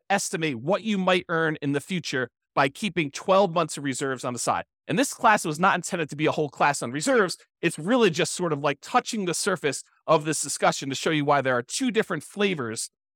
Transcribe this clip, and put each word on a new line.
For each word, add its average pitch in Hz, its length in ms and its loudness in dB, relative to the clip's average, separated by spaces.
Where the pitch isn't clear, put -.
estimate 160 480 -2
what 175 260 -2
you 214 140 0
might 185 300 2
earn 165 340 0
in 143 120 0
the 143 80 0
future 139 480 -4
by 139 140 4
keeping 165 420 -4
twelve 190 420 2
months 165 240 -2
of 147 60 -8
reserves 135 420 -4
on 127 80 -4
the 117 60 -8
side. 90 240 -2
And 143 100 -2
this 262 160 0
class 214 320 4
was 151 140 -4
not 180 160 4
intended 170 340 -4
to 156 60 -12
be 151 100 0
a 143 60 4
whole 151 180 -2
class 147 320 0
on 120 100 -6
reserves. 185 460 2
It's 165 160 -2
really 214 320 4
just 160 240 0
sort 175 180 -2
of, 143 80 -2
like, 143 220 0
touching 233 440 -2
the 170 80 0
surface 156 500 -2
of 156 180 2
this 151 160 -2
discussion - 480 0
to 135 60 -4
show 175 160 0
you 151 120 2
why 143 180 4
there 127 140 2
are 120 60 0
two 254 300 -4
different 185 320 0
flavors 151 640 -4